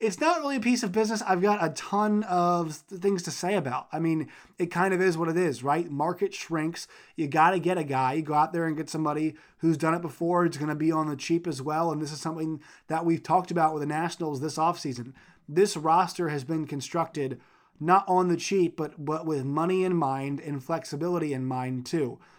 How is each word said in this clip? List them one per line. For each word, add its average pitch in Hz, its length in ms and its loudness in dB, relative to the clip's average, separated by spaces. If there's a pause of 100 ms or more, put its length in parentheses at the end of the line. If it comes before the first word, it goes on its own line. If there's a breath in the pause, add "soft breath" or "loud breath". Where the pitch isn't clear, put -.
It's 214 200 0
not 330 180 4
really 285 160 -2
a 240 60 -2
piece 240 220 2
of 185 100 -4
business 220 280 2
I've 180 200 2
got 208 200 2
a 156 120 0
ton 208 500 0
of 175 640 0
th-, 185 140 -12
things 196 220 2
to 165 80 -6
say 185 240 -2
about. 135 360 -2
I 156 80 -4
mean, 160 300 0 (280 loud breath)
it 175 100 0
kind 185 260 2
of 180 80 2
is 180 160 4
what 165 100 0
it 160 80 0
is, 156 260 0
right? 151 300 0
Market 175 420 -2
shrinks. 160 540 -4 (300 loud breath)
You 160 100 -2
gotta 160 320 4
get 175 180 0
a 160 60 -2
guy. 131 300 0
You 160 80 -2
go 151 120 -6
out 156 200 2
there 170 120 0
and 156 120 -2
get 156 120 -8
somebody 156 460 -2 (220 loud breath)
who's 160 180 4
done 160 180 2
it 170 80 -2
before. 170 440 0
It's 165 100 0
gonna 151 180 -2
be 151 160 2
on 156 200 0
the 143 80 -4
cheap 170 300 -2
as 135 140 -6
well, 156 300 0
and 151 100 -4
this 151 120 -6
is 147 80 -12
something 160 400 -4 (260 loud breath)
that 165 180 -4
we've 165 180 2
talked 175 280 2
about 160 220 2
with 151 80 -4
the 143 60 -4
Nationals 156 520 -4
this 147 180 -4
offseason. 147 540 -2 (380 loud breath)
This 190 260 4
roster 170 540 2
has 143 160 -4
been 160 200 -2
constructed 143 760 -4 (360 soft breath)
not 180 300 4
on 180 220 4
the 170 80 2
cheap, 175 400 0
but, 151 260 -8
but 156 220 -4
with 151 180 -2
money 165 400 0
in 185 140 2
mind 139 420 -2
and 143 240 -8
flexibility 165 680 -2
in 131 120 -4
mind, 127 400 -4
too. 139 340 -2 (200 soft breath)